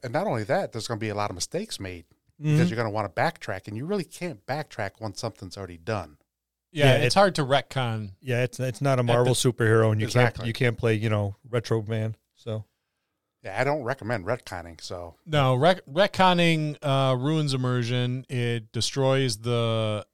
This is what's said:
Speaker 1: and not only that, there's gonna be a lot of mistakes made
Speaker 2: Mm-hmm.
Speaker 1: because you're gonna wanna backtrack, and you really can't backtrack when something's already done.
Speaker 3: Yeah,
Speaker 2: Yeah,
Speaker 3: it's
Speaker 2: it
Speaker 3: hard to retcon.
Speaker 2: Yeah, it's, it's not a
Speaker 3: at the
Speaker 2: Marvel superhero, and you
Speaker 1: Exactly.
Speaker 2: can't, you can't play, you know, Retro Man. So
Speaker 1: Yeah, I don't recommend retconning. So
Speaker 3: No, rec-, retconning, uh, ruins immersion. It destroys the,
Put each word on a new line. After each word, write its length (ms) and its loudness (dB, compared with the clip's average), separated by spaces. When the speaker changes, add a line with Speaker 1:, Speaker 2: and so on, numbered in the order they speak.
Speaker 1:
and 80 -6
not 140 -2
only 180 -2
that, 260 -2
there's 160 -8
gonna 120 -4
be 100 -4
a 60 -4
lot 160 -2
of 40 -10
mistakes 440 -8
made 260 -10
Speaker 2:
Mm-hmm. 160 0
Speaker 1:
because 140 6
you're 80 -2
gonna 140 -2
wanna 180 -2
backtrack, 580 -4
and 80 -10
you 100 -8
really 200 -4
can't 400 -12
backtrack 540 -6
when 160 -8
something's 420 -10
already 220 -12
done. 360 -6
Speaker 3:
Yeah, 140 2
Speaker 2:
Yeah, 40 2
Speaker 3:
it's 120 0
Speaker 2:
it 40 6
Speaker 3:
hard 160 6
to 80 0
retcon. 680 -2
Speaker 2:
Yeah, 220 -2
it's, 160 -6
it's 200 -6
not 200 2
a 20 2
Speaker 3:
at 60 0
the 40 2
Speaker 2:
Marvel 220 4
superhero, 580 4
and 80 0
you 60 0
Speaker 1:
Exactly. 380 2
Speaker 2:
can't, 40 -4
you 60 -2
can't 240 0
play, 160 0
you 160 0
know, 340 0
Retro 380 -2
Man. 340 -4
So 280 -8
Speaker 1:
Yeah, 180 -6
I 40 0
don't 180 0
recommend 440 -4
retconning. 540 -8
So 360 -12
Speaker 3:
No, 300 2
rec-, 320 4
retconning, 960 2
uh, 320 2
ruins 400 0
immersion. 720 0
It 420 -4
destroys 680 2
the, 760 0